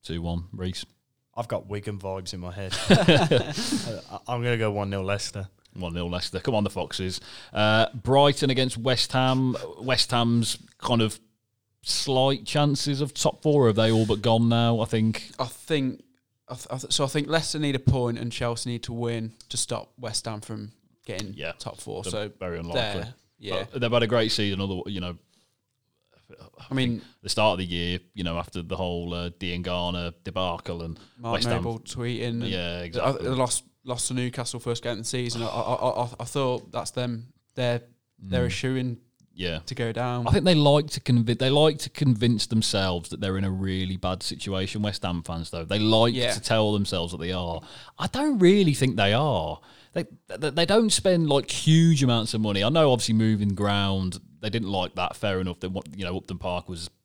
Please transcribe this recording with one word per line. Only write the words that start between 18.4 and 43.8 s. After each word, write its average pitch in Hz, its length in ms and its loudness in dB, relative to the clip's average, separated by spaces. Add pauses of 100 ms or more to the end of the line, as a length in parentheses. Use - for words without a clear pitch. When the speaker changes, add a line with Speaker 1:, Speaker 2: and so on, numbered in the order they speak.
Speaker 3:
need 120 120 -6
to 120 100 -8
win 117 400 -4 (160)
to - 80 -6
stop - 400 -6
West 117 280 -6
Ham 110 160 -8
from 107 300 -12 (340)
getting 98 300 -8
Speaker 1:
Yeah. 76 240 -8
Speaker 3:
top - 200 -12
four. 92 240 -10
Speaker 1:
They're 92 80 -6
Speaker 3:
So 104 280 -6
Speaker 1:
very 87 200 -6
unlikely. 85 220 -4
Speaker 3:
there, 104 320 -6 (240)
yeah. 95 340 -6
Speaker 1:
But 135 100 -8
they've 117 100 0
had 117 120 4
a 113 40 0
great 113 240 2
season, 101 280 0
other, 98 280 -4
you 98 120 -8
know, 87 180 -8 (1500)
Speaker 3:
I - 60 -6
mean, 120 260 0 (220)
Speaker 1:
the 101 60 -12
start 107 240 4
of 90 60 -2
the 92 60 -2
year, 87 340 -2 (140)
you 101 100 -6
know, 85 140 -4
after 85 240 -8
the 87 140 -6
whole, 87 380 -4
uh, 87 180 -6
Diangana 87 840 -4 (100)
debacle 87 600 -6
and 82 160 -10 (180)
Speaker 3:
Mark 117 160 -8
Speaker 1:
West 117 140 -2
Ham 117 160 0
Speaker 3:
Noble 113 160 -6
tweeting 120 480 -6
and 117 160 -4
Speaker 1:
Yeah, 87 360 -4
Speaker 3:
the, 87 60 -8
Speaker 1:
exactly. 113 420 -2
Speaker 3:
uh, - 40 -2
they 131 40 -2
lost, 127 280 -2 (200)
lost 123 260 -4
to 127 40 -6
Newcastle 123 460 -4
first 117 240 -4
game 120 100 -4
of 107 60 -6
the 117 60 -10
season. 120 360 -4
I, 113 60 -4
I, - 560 0
I, 120 60 -4 (100)
I 120 60 -8
thought 127 460 -4
that's 117 200 -6
them. 120 420 -6 (220)
They're, 120 260 0 (380)
they're 110 240 0
Speaker 1:
Mm. 120 40 2
Speaker 3:
a - 40 0
shoo-in 127 460 -2 (360)
Speaker 1:
Yeah. 85 320 -4
Speaker 3:
to - 80 -8
go 117 180 -4
down. 120 360 -4
Speaker 1:
I 131 40 4
think 190 140 4
they 180 80 6
like 147 380 6
to - 80 -6
convi-, 120 400 2
they 131 100 2
like 147 300 4
to - 100 -8
convince 117 560 2
themselves 95 640 0
that - 120 -8
they're 95 160 -2
in 95 80 -2
a 95 60 0
really 92 460 -2